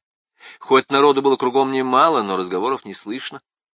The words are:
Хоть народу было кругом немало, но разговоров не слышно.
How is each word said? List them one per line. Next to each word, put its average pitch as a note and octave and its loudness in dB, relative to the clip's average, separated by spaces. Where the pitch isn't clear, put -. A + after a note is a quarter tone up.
Хоть C3 2
народу C#3 4
было C3+ 2
кругом C3 0
немало, C3 2
но G2 -4
разговоров F#2 -4
не G2+ -16
слышно. B2+ -12